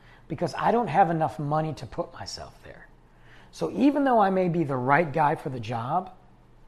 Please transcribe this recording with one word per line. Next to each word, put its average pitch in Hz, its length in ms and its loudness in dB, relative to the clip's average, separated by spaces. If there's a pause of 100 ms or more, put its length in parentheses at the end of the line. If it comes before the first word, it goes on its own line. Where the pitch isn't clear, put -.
(260)
because 160 320 -4
I 185 140 2
don't 233 160 0
have 165 220 2
enough 160 280 -2
money 156 360 -2
to - 120 -14
put - 260 -10
myself - 520 -16
there. - 240 -20 (640)
So - 180 -6
even 277 320 2
though 254 160 4
I 196 120 6
may 185 180 2
be 165 160 0
the 139 120 -2
right 139 360 2
guy 156 240 2
for 151 140 -10
the 127 100 -8
job, 123 500 -4 (580)